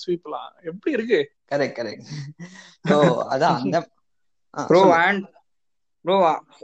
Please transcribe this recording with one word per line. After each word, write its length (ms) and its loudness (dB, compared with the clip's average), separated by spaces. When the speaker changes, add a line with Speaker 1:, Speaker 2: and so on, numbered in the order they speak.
Speaker 1:
ஸ்வீப் 160 -2
எல்லாம். 300 -12
எப்படி 280 -6
இருக்கு? 400 0
Speaker 2:
கரெக்ட், 340 -2
கரெக்ட். 180 -12
So, 460 4
அதான் 320 0
அந்த, 280 -2
Speaker 1:
<laughs> 400 -20
Speaker 2:
ஆ, 80 -4
Speaker 3:
ப்ரோ, 140 6
Speaker 2:
சொல்லுங்க. 260 4
Speaker 3:
and 260 -2
ப்ரோ, 400 0